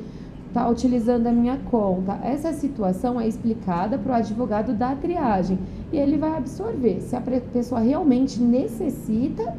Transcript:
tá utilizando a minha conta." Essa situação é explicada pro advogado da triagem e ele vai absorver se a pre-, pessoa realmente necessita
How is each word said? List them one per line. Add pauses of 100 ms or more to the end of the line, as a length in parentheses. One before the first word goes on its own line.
(520)
tá
utilizando
a
minha (120)
conta."
Essa
situação
é
explicada
pro
advogado
da
triagem (320)
e
ele
vai
absorver
se
a
pre-,
pessoa
realmente
necessita